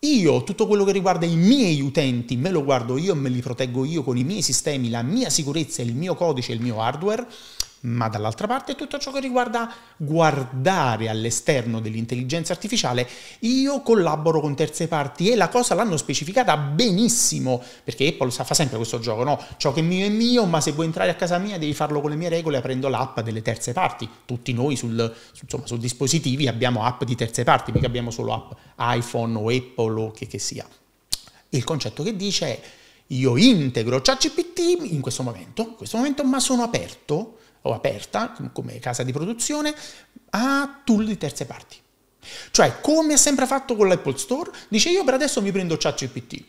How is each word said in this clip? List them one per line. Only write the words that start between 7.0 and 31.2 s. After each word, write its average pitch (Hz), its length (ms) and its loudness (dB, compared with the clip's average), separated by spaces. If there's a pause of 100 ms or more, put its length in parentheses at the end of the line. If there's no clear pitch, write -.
ma 117 280 0
dall'altra 110 360 -4
parte 262 280 -4
tutto 285 240 -8
ciò 277 120 -8
che 269 100 -4
riguarda 240 520 -2 (240)
guardare 139 1120 2
all'esterno 113 720 0
dell'intelligenza 123 720 -4
artificiale, 131 560 -2 (300)
io 262 420 0
collaboro 160 600 4
con 147 120 -2
terze 160 320 -2
parti 160 440 0
e 247 40 4
la 185 140 4
cosa 247 260 2
l'hanno 196 220 0
specificata 156 600 0
benissimo, 151 1040 2 (200)
perché - 240 0
Apple 131 240 0
sa, - 140 -4
fa - 80 -4
sempre 127 240 0
questo 113 220 -4
gioco, 113 260 -2
no? 143 180 0 (140)
Ciò 143 160 0
che 151 80 0
è - 20 2
mio 185 220 2
è 208 60 2
mio, 226 340 4
ma 165 160 2
se 147 120 0
vuoi 156 120 0
entrare 170 240 0
a 170 60 2
casa 175 240 0
mia 202 180 -4
devi 151 160 -2
farlo 147 300 -2
con 147 80 -2
le 151 60 -4
mie 170 120 -4
regole 160 300 0
aprendo 127 300 -2
l'app 123 320 -2
delle 110 200 -4
terze 120 320 -4
parti. 170 340 -2 (200)
Tutti 123 260 -6
noi 135 240 0
sul, 113 380 -2 (180)
su, - 120 -20
insomma, 131 220 -8
su 120 120 -6
dispositivi 131 680 0
abbiamo 117 360 0
app 123 200 -2
di 117 100 -2
terze 117 300 -4
parti, - 280 4
mica 120 140 2
abbiamo 120 240 -4
solo 113 240 -4
app - 180 -10 (240)
iPhone 117 640 -2
o 107 100 -2
Apple 117 540 0
o 110 80 -4
che, 110 160 -12
che - 120 -10
sia. - 300 -8 (800)